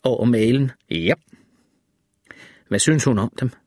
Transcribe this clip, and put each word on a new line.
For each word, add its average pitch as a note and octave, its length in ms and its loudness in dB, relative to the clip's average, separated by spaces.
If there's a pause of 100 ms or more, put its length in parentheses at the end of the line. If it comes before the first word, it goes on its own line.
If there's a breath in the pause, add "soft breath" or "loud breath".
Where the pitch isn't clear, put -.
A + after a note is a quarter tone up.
Over A#2+ 220 -2
mailen?" A#2+ 460 2 (200)
"Yep." E2+ 260 -2 (1500 loud breath)
"Hvad G2+ 120 -2
synes D3+ 240 2
hun A#2 160 0
om G#2+ 200 -4
dem?" B2+ 120 -4 (160)